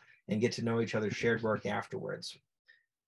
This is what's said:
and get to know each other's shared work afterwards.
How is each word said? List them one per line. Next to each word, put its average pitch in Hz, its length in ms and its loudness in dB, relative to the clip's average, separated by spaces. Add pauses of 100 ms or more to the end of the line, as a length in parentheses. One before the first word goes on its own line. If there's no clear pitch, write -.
(280)
and 107 120 2
get 113 120 4
to - 100 -4
know 113 180 2
each 110 140 0
other's 107 220 0
shared 113 260 2
work 107 220 2
afterwards. - 720 -6 (720)